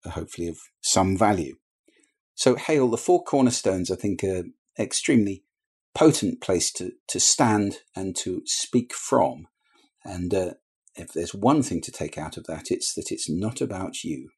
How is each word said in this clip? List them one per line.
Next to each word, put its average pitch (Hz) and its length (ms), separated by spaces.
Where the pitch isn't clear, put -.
uh, 85 60
hopefully 85 380
of 82 100
some 95 360
value. 90 420
So 127 220
hail, 135 340
the 113 80
four 175 240
cornerstones, 107 720
I - 20
think, 98 300
are 92 180
extremely 104 680
potent 151 460
place 90 320
to, 90 220
to - 140
stand 104 580
and 95 220
to - 280
speak - 480
from. 120 540
And, 90 300
uh, 92 200
if - 160
there's 82 200
one 127 300
thing 87 200
to - 100
take - 260
out 76 180
of 80 100
that, - 260
it's - 220
that - 180
it's - 180
not 98 300
about 95 420
you. 69 360